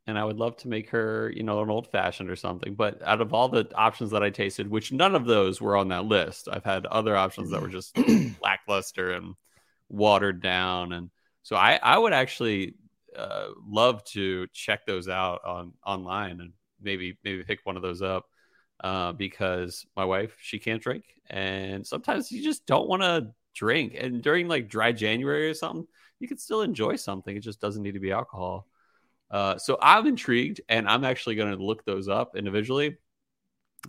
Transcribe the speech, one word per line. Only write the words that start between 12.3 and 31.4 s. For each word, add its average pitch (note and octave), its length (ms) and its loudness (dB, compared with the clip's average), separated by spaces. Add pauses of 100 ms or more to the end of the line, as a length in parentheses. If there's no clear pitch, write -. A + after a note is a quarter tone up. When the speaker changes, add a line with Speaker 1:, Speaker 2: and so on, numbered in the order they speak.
Speaker 1:
uh, G1+ 320 -8 (180)
love G#2+ 380 4
to F#2+ 480 -4
check - 340 -4
those F#2 220 -4
out F#2 360 -2
on, F2 280 -10 (120)
online F#2 560 -6
and F2 120 -16 (280)
maybe, F#2 440 -6
maybe F#2+ 180 -6
pick F#2+ 220 -4
one G2 120 -4
of F2+ 60 -8
those F2+ 200 -4
up, F#2+ 240 -2 (580)
uh, F#2 280 -2
because F2+ 760 -4 (100)
my F#2+ 80 0
wife, G2 360 0
she - 180 -10
can't A2+ 240 -4
drink, B2+ 220 -6 (260)
and F#2+ 560 -6
sometimes C#4+ 440 -4
you B3+ 140 -8
just D#4 220 -4
don't - 200 4
wanna E3+ 460 0 (220)
drink. A#2+ 440 0
And B2 240 -4
during, F3 240 2
like, C#3 220 -2
dry A2 240 2
January B2+ 560 0
or D#3+ 60 -4
something, D#3+ 320 -6 (340)
you B3 80 -10
can C#4+ 80 -10
still - 240 -2
enjoy F#3+ 360 0
something. G2 380 -8
It G#2 60 -6
just G#2+ 200 -12
doesn't G#2 220 -4
need G2+ 120 -6
to G2 60 -8
be F#2+ 120 -2
alcohol. F#2+ 560 -4 (600)
Uh, G2 260 0
so - 240 0
I'm G3 260 10
intrigued, C#3 640 0
and A2+ 180 2
I'm A#2 180 4
actually B2 320 -2
gonna G#2 200 0